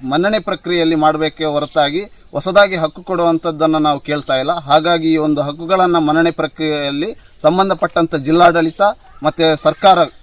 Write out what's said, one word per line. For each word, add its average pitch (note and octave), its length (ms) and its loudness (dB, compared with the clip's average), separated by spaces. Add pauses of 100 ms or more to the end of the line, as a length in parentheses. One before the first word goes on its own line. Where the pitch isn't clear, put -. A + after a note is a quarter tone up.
ಮನ್ನಣೆ F#3+ 300 0
ಪ್ರಕ್ರಿಯೆಯಲ್ಲಿ E3+ 560 -2
ಮಾಡಬೇಕೇ D#3 500 0
ಹೊರತಾಗಿ D3 560 -2 (300)
ಹೊಸದಾಗಿ F#3+ 440 2
ಹಕ್ಕು D#3+ 280 -6
ಕೊಡುವಂಥದ್ದನ್ನ E3 760 0
ನಾವು D3+ 220 0
ಕೇಳ್ತಾ D3 360 -4
ಇಲ್ಲ. C3+ 160 -2
ಹಾಗಾಗಿ D#3+ 600 0
ಈ D#3 40 2
ಒಂದು D3+ 240 0
ಹಕ್ಕುಗಳನ್ನ E3+ 560 0
ಮನ್ನಣೆ D#3+ 340 2
ಪ್ರಕ್ರಿಯೆಯಲ್ಲಿ D3+ 840 -4 (260)
ಸಂಬಂಧಪಟ್ಟಂತ F3 760 -2
ಜಿಲ್ಲಾಡಳಿತ E3 680 2 (420)
ಮತ್ತೆ D#3+ 320 2
ಸರ್ಕಾರ E3+ 420 4 (260)